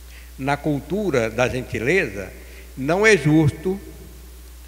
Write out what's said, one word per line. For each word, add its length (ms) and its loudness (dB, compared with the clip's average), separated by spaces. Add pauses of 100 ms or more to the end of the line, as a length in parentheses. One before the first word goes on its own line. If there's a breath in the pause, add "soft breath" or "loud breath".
(380 loud breath)
na 200 -2
cultura 720 0
da 180 0
gentileza, 840 -2 (440 loud breath)
não 300 0
é 100 8
justo 640 2 (880 loud breath)